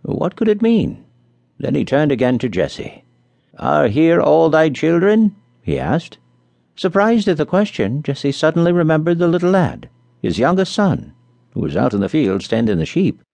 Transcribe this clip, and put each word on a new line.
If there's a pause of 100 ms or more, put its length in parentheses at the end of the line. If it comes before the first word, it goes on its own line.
What
could
it
mean? (520)
Then
he
turned
again
to
Jesse. (520)
"Are
here
all
thy
children?" (280)
he
asked. (580)
Surprised
at
the
question,
Jesse
suddenly
remembered
the
little
lad, (340)
his
youngest
son, (380)
who
was
out
in
the
fields
tending
the
sheep. (140)